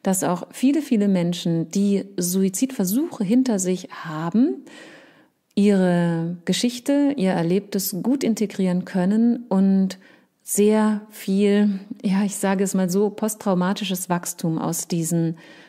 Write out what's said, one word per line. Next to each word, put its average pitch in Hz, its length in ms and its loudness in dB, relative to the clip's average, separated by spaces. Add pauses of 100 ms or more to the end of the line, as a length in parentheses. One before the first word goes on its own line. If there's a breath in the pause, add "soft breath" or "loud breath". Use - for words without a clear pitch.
dass 185 220 -2
auch 170 260 -4
viele, 294 320 0
viele 208 260 2
Menschen, 175 600 0
die 196 340 0 (120)
Suizidversuche 196 1080 -2
hinter 240 340 2
sich 180 320 -4
haben, 170 760 -2 (880 loud breath)
ihre 175 920 2
Geschichte, 277 720 0
ihr 190 140 0
Erlebtes 185 720 -2
gut 269 220 0
integrieren 190 600 0
können 220 640 0
und 190 500 2 (440 soft breath)
sehr 214 680 2
viel, 202 720 2 (220)
ja, 196 200 2
ich 196 140 -4
sage 196 280 0
es 190 100 -4
mal 185 160 0
so, 202 180 2
posttraumatisches 190 1000 -2
Wachstum 175 480 -2
aus - 280 -4
diesen 165 520 -2 (300 loud breath)